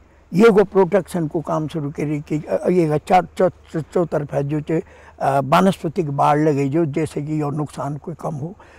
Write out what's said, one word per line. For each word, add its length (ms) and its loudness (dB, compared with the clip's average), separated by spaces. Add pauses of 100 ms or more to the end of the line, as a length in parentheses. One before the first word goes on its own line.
(340)
ये 160 6
गो 140 6
protection 640 2
को 140 -4
काम 260 -2
शुरू 240 -6
करी 300 -4
कि, 160 -4
अ, 320 -2
ये 380 2
चा-, 180 4 (120)
चौ-, 140 2 (220)
चौ-, 100 -4 (100)
चौतरफा 480 -2
जो 180 -4
चे, 240 -4 (360)
अ, 200 2
वनस्पतिक 720 0
बाढ़ 300 2
लगे 300 2
जो 160 0
जैसे 360 -4
कि 200 -4
यो 80 -4
नुकसान 480 -6
कोई 240 -12
कम 140 -8
हो। 200 -10 (240)